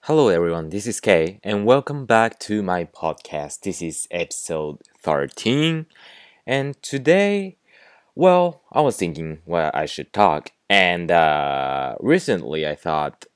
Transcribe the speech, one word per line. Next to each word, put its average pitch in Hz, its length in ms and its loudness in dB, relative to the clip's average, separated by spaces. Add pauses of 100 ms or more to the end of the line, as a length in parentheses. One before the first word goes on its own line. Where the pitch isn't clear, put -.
Hello 151 200 4
everyone, 82 420 0
this 101 160 -8
is 117 140 -6
Kay, 90 460 2
and 104 200 -2
welcome 135 400 2
back 113 340 2
to 107 220 -2
my 90 220 -2
podcast. 76 800 -8
This 95 200 -8
is 82 300 -8
episode 80 680 -8 (200)
thirteen, 139 880 -2 (600)
and 139 380 -4
today, 190 720 0 (580)
well, 180 500 2 (100)
I - 80 2
was 139 160 2
thinking 80 480 -6
what 85 280 -2
I 76 120 -2
should - 260 -12
talk, 82 400 0 (180)
and, 87 400 4
uh, 71 920 2
recently 82 680 -2
I 76 80 -4
thought 78 600 -4